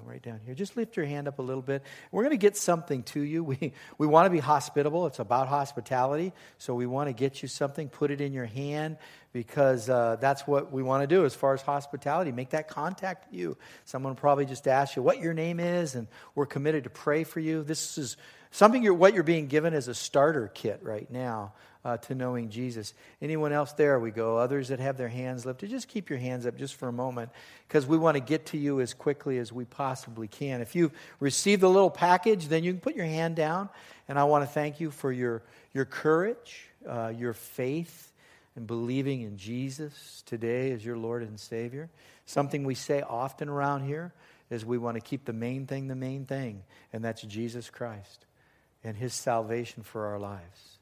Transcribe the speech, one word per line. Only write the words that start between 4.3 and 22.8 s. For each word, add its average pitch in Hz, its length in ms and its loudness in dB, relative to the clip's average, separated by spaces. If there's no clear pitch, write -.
be 170 80 4
hospitable. 147 680 2
It's 139 140 -4
about 123 300 2
hospitality. 139 840 0
So - 160 -6
we 123 140 -2
wanna 135 260 -2
get 135 300 -2
you 139 40 -8
something, 139 420 -4
put 147 200 0
it 143 120 -4
in 143 120 -4
your 127 140 -6
hand, 147 500 -6
because, 123 540 2
uh, 120 320 4
that's 135 280 0
what 143 240 2
we 135 100 -2
wanna 135 240 2
do 170 200 6
as 131 100 0
far 139 180 4
as 135 80 -2
hospitality. 143 720 -2
Make 120 200 -8
that 156 180 -2
contact 180 600 -6
with - 100 -12
you. 87 180 -6
Someone 135 300 -6
will 120 60 -10
probably 143 260 4
just 131 220 -6
ask 135 280 4
you 127 80 0
what 170 160 4
your 165 160 -2
name 170 240 -2
is, 175 340 0
and 117 140 -6
we're 143 140 0
committed 143 380 0
to 117 40 -12
pray 151 340 0
for 160 160 -8
you. 160 220 -2
This 151 380 -6
is 123 180 -8
something 226 320 8
you're, 202 140 6
what 185 180 8
you're 190 80 4
being 156 240 0
given 151 300 2
is 127 120 -2
a 120 60 -6
starter 143 600 2
kit 104 260 -4
right 110 300 -8
now, 113 420 -8
uh, 120 140 -4
to 135 180 -10
knowing 123 340 -4
Jesus. 113 460 -8